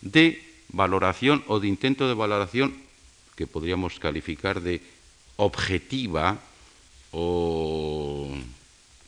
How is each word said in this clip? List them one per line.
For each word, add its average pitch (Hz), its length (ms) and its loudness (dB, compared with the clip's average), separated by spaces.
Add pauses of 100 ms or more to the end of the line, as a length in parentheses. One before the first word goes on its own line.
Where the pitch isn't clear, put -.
de 160 420 4 (260)
valoración 95 760 2
o 107 120 0
de 101 80 0
intento 135 400 0
de 123 60 2
valoración 110 600 0 (640)
que 80 100 -4
podríamos 87 500 -4
calificar 80 640 -4
de 87 220 -2 (560)
objetiva 95 1040 0 (680)
o, 78 1300 -2 (720)